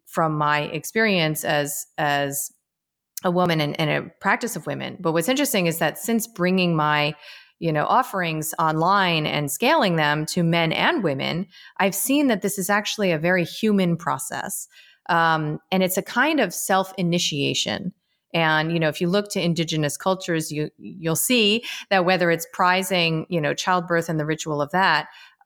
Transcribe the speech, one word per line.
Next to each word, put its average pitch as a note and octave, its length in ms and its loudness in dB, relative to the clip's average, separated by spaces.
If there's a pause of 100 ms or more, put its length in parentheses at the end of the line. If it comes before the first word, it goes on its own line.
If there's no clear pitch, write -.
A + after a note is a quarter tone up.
from D#3+ 300 0
my D3 260 2
experience D#3+ 840 0
as, D3 420 -2 (100)
as C#3+ 540 0 (720)
a F#3 60 0
woman F3 300 2
and, D3 180 -2
and D#3 120 0
a D3 200 -2 (100)
practice G#3 360 -2
of D#3+ 100 -10
women. C3+ 320 -8
But E3 140 0
what's E3 160 0
interesting C4 380 0
is E3 120 -2
that D#3 200 -2
since A#3 280 -2
bringing F3+ 480 0
my, D3+ 400 2 (460)
you E3 120 0
know, D3+ 120 0
offerings F3+ 760 -2
online E3 680 2
and D3 240 -2
scaling A#3+ 460 2
them D3+ 300 2
to F3+ 160 0
men E3 300 2
and C4+ 320 0
women, C#3+ 420 -2 (320)
I've F#3 160 0
seen C#4+ 340 0
that G#3 140 0
this G3 160 -4
is F3+ 100 -4
actually G#3 440 0
a D#3 60 0
very F3 260 2
human F#3+ 520 2
process. - 720 -6 (420)
Um, D#3+ 500 2 (120)
and F#3 120 2
it's F#3 160 0
a F#3+ 40 2
kind C#4+ 380 0
of F3+ 140 0
self-initiation. F3 1400 -2 (400)
And, D#3+ 400 2
you E3+ 80 0
know, D#3+ 80 2
if D3 120 -4
you F3 80 0
look G3+ 240 0
to G3 100 -2
indigenous D#3 540 -2
cultures, F3+ 540 -2
you, D3+ 280 -4
you'll D#3+ 380 -4
see A3+ 480 2 (260)
that F#3+ 140 4
whether F3+ 260 2
it's E3 220 0
prizing, F3+ 760 2
you E3+ 120 -2
know, D3 120 0
childbirth E3+ 560 0
and D#3+ 100 -2
the D3+ 60 0
ritual D#3 380 -2
of C#3 80 -4
that, E3+ 380 2 (380)